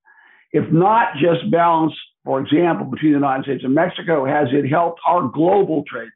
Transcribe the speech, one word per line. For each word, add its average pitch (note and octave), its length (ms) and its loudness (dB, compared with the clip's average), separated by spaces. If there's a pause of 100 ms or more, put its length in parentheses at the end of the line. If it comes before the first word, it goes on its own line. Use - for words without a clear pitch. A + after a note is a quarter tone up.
(540)
If C#3 180 0
not G3+ 460 2
just E3+ 340 0
balance, E3 420 2 (300)
for C3+ 160 -4
example, D#3+ 480 0
between D3 240 0
the C#3+ 80 2
United C3 240 -2
States C3 200 -6
and C3 120 0
Mexico, E3+ 500 -2
has D3 260 0
it C#3+ 160 0
helped E3+ 380 0
our F3 220 2
global D#3+ 600 0
trade A#2 280 -12